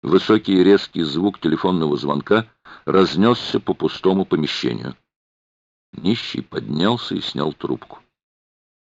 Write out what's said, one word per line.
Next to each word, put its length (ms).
Высокий 500
и 100
резкий 400
звук 360
телефонного 580
звонка 500
разнесся 760
по 140
пустому 520
помещению. 720
Нищий 480
поднялся 760
и 60
снял 320
трубку. 460